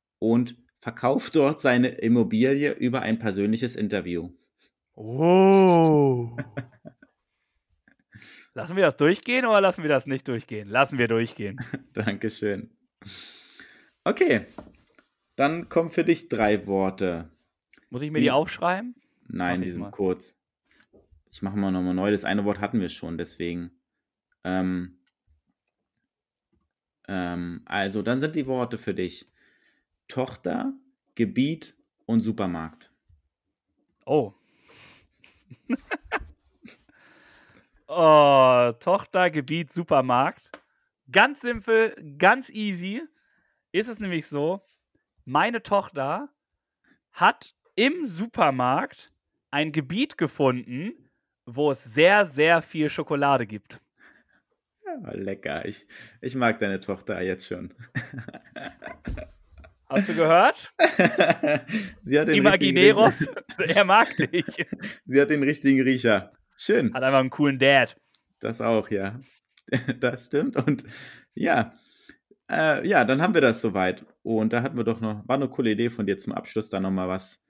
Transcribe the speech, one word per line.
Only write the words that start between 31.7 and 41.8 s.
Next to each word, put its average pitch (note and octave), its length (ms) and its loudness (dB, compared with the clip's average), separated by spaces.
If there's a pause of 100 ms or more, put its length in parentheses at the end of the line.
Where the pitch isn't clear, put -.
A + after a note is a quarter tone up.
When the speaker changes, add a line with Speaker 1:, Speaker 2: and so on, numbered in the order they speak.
Speaker 1:
und A2+ 160 0
Supermarkt. F2+ 680 -8 (1160)
Speaker 2:
Oh. C3 260 -2 (1400)
<laughs> A#3+ 80 -2 (2000)
Oh, C#3 920 8
Tochter, F#3 500 0
Gebiet, D#3 420 -6
Supermarkt. C#3 760 0 (600)
Ganz B3 300 4
simpel, A3+ 540 0 (240)